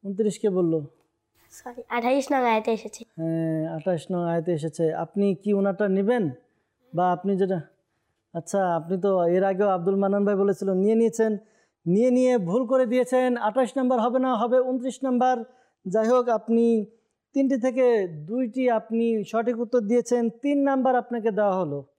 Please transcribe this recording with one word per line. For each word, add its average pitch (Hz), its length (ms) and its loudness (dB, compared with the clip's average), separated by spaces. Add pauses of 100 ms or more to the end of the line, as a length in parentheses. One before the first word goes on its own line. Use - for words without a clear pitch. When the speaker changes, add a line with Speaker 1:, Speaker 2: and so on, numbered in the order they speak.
Speaker 1:
ঊনত্রিশ 196 340 -2
কে 214 100 0
বললো? 165 380 0 (640)
Speaker 2:
সরি, 247 380 -18
আঠাইশ 254 420 0
নং 269 100 2
আয়াতে 226 300 0
এসেছে। - 320 -6 (140)
Speaker 1:
হ্যাঁ, 165 580 -2
আঠাইশ 170 360 -4
নং 180 120 -2
আয়াতে 170 300 -2
এসেছে। 160 400 -2
আপনি 185 420 -2
কি 208 180 -2
ওনারটা 196 340 0
নেবেন? 196 420 0 (640)
বা 180 180 0
আপনি 196 260 -2
যেটা, 185 240 -2 (720)
আচ্ছা, 180 420 -2
আপনি 170 260 -4
তো 190 220 2
এর 180 200 2
আগেও 196 240 0
আব্দুল 185 280 0
মান্নান 196 300 2
ভাই 202 100 2
বলেছিল, 196 380 0
নিয়ে 196 220 2
নিয়েছেন, 220 420 2 (480)
নিয়ে 214 260 4
নিয়ে 254 260 4
ভুল 208 300 -2
করে 254 180 2
দিয়েছেন। 247 520 0
আঠাশ 233 400 -2
নাম্বার 254 220 0
হবে 240 200 0
না, 262 160 0
হবে 240 240 2
ঊনত্রিশ 254 440 -4
নাম্বার। 254 340 2 (500)
যাই 220 200 0
হোক, 240 220 2
আপনি 226 560 2 (480)
তিনটি 269 240 2
থেকে 240 500 2
দুইটি 226 640 -4
আপনি 226 540 0
সঠিক 226 360 -2
উত্তর 240 200 0
দিয়েছেন, 233 500 0
তিন 285 340 -2
নাম্বার 262 320 2
আপনাকে 233 360 -2
দেওয়া 196 240 0
হলো। 143 300 -4 (140)